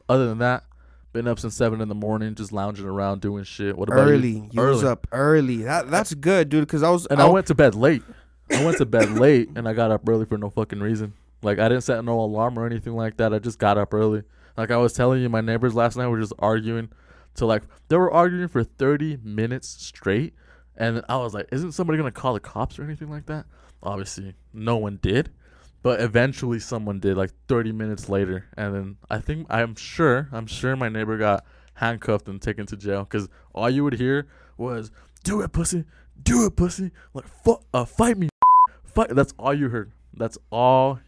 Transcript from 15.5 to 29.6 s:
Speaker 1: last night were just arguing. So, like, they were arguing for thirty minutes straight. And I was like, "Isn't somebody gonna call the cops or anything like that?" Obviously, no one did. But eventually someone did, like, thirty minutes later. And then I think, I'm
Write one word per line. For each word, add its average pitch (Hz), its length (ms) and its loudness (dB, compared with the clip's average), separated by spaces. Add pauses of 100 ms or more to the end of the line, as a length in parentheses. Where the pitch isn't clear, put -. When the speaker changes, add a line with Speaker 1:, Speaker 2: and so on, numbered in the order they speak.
Speaker 1:
last 117 220 2
night 123 100 -2
were 117 120 0
just 107 200 -4
arguing. 110 500 -2 (460)
So, 120 100 -2
like, 110 180 2 (260)
they 160 80 6
were 180 140 4
arguing 175 360 2
for 120 160 0
thirty 147 580 -2
minutes 110 460 -6
straight. - 680 -4 (440)
And 117 320 -2
I 123 80 -2
was 117 160 -6
like, 101 180 -8
"Isn't 156 220 -6
somebody 160 240 -2
gonna 143 140 -2
call 127 220 -2
the 104 60 -4
cops - 400 -8
or - 40 -12
anything 151 260 -12
like 151 160 -14
that?" 151 200 -10 (380)
Obviously, 98 520 -10 (180)
no 113 240 -2
one 104 240 -6
did. 110 300 0 (520)
But 123 180 2
eventually 120 580 0
someone 104 400 -6
did, 95 180 2
like, 95 140 -2 (180)
thirty 117 240 0
minutes 107 360 -6
later. 95 360 -2 (120)
And 101 160 -6
then 98 240 -8 (120)
I 110 100 -4
think, 156 300 -8
I'm 113 260 -2